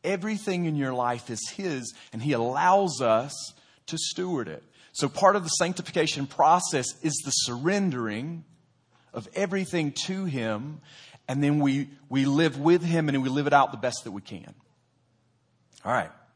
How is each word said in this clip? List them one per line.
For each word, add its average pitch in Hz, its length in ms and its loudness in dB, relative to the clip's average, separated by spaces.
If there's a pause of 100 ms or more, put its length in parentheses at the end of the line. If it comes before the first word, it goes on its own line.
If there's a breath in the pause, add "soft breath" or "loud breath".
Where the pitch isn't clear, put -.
Everything 190 600 -2
in 156 100 -2
your 135 180 -2
life 123 360 -2
is 113 100 -6 (160)
His, 143 380 -6 (200 loud breath)
and 113 80 -8
He 143 120 0
allows 143 680 2
us 120 320 2 (540 soft breath)
to 165 100 -6
steward 170 500 -4
it. 78 160 -12 (280 soft breath)
So - 180 -2
part 196 260 6
of 190 80 0
the 160 60 -6
sanctification 165 800 -2
process 156 580 4 (160)
is 151 120 -2 (100)
the 135 80 -4
surrendering 139 1120 -2 (720 soft breath)
of 113 200 -8
everything 180 600 -2 (120)
to 190 200 -4
Him, 135 560 -4 (460 loud breath)
and 135 160 0
then 147 160 4
we, 139 300 2 (200)
we 135 160 2
live 143 340 2
with 170 240 6
Him 165 240 2
and 139 160 2
we 131 60 0
live 139 180 0
it 143 60 4
out 139 180 6
the 123 60 -10
best 120 260 -4
that 110 80 -12
we 98 100 -10
can. 85 320 -16 (1300)
All 104 80 -4
right. 90 180 -2 (240)